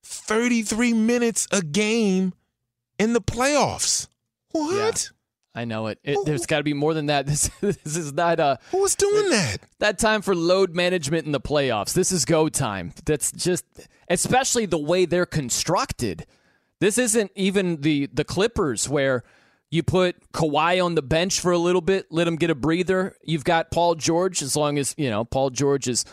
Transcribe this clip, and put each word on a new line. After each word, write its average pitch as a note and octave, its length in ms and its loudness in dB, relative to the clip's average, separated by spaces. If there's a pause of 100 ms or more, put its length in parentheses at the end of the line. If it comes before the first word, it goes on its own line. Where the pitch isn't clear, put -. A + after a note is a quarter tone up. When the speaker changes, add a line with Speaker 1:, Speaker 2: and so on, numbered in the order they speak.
Speaker 1:
thirty-three A#3 880 0
minutes A#3 580 2
a G3 100 2
game F#3+ 720 0 (640)
in A3 160 2
the A#3 80 2
playoffs. A#3 840 0 (440)
What? D#4+ 240 -2
Speaker 2:
Yeah, - 880 -6
I A#2+ 40 -6
know A2 220 -4
it. G#2 160 -6
It, C#3+ 120 -2
Speaker 1:
Who, - 100 -2
Speaker 2:
there's D3 200 -2
gotta D3 180 0
be D3 100 -2
more D3 200 0
than D3+ 140 -2
that. C#3+ 180 0
<laughs> - 20 -6
This, D3 220 -2 (100)
this E3+ 380 -2
is D3 160 -6
not E3+ 260 2
a C#3+ 200 2 (120)
Speaker 1:
who F#4+ 100 2
was G4 140 2
doing G#4 320 2
Speaker 2:
it, - 40 0
Speaker 1:
that? D#3+ 260 0 (220)
Speaker 2:
that G#3 200 0
time G#3+ 220 2
for G3 140 0
load F3 400 2
management E3+ 500 0
in D3+ 80 -4
the C3+ 80 -2
playoffs. C3 520 -2
This - 180 0
is F3+ 140 0
go D#3+ 240 2
time. G2+ 440 -4 (120)
That's - 260 -2
just, - 340 -2 (440)
especially A#3+ 560 0
the E3+ 120 -2
way F3 280 2
they're E3+ 200 0
constructed. C3+ 1000 -2 (540)
This G3+ 180 2
isn't A3+ 380 0
even F#3 460 0
the, C#3+ 320 0
the D3 120 -2
Clippers E3+ 600 -2
where C3+ 360 0 (480)
you D#3+ 100 0
put F3+ 340 0 (160)
Kawhi E3 520 0
on E3+ 120 0
the D#3 60 2
bench D#3+ 380 0
for F3+ 120 0
a F3 60 2
little F3 240 2
bit, F#3+ 300 0
let E3 160 0
him E3 80 0
get E3 140 0
a D#3+ 60 2
breather. F3+ 680 0
You've D3+ 200 -2
got E3 280 2
Paul E3+ 240 2
George, E3+ 460 0
as C3+ 140 -4
long D3 220 0
as, C#3 200 -2
you C#3+ 120 0
know, A2 160 0
Paul C3+ 240 -2
George C3+ 380 0
is B2 260 -2